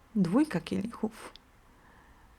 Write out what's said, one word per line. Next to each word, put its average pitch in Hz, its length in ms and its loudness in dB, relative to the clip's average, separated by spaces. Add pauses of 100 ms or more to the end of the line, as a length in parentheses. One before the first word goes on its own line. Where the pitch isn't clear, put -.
(160)
dwójka 202 440 4
kielichów. - 760 -6 (1040)